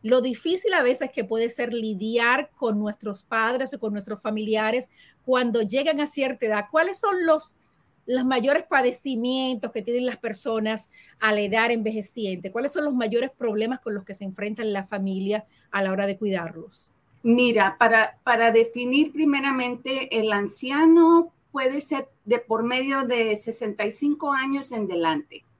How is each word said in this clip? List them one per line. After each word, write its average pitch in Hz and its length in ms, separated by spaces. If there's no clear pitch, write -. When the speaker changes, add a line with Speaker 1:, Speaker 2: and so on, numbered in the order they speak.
Speaker 1:
lo 247 180
difícil 339 540
a 320 80
veces 254 300
que 226 100
puede 226 260
ser 240 240
lidiar 233 840
con 220 200
nuestros 208 460
padres 240 500
o 285 60
con 208 140
nuestros 208 280
familiares 214 720
cuando 240 380
llegan 277 380
a 294 80
cierta 262 380
edad. 208 260
¿Cuáles 349 260
son 370 260
los, 311 320
los 254 200
mayores 262 400
padecimientos 254 1040
que 220 120
tienen 247 240
las 233 100
personas 220 760
a 214 120
la 208 100
edad 220 280
envejeciente? 208 800
¿Cuáles 247 220
son 302 120
los 294 100
mayores 240 360
problemas 226 480
con 220 160
los 196 80
que 190 120
se 196 100
enfrentan 208 480
la 196 100
familia 196 640
a 196 120
la 190 100
hora 196 140
de 196 120
cuidarlos? 170 720
Speaker 2:
Mira, 226 560
para, 226 460
para 233 260
definir 247 600
primeramente, 262 1080
el 214 140
anciano 320 1000
puede 269 280
ser - 280
de 233 160
por 220 240
medio 262 400
de 226 320
sesenta 214 500
y 226 60
cinco 294 400
años 269 400
en 214 160
delante. 160 560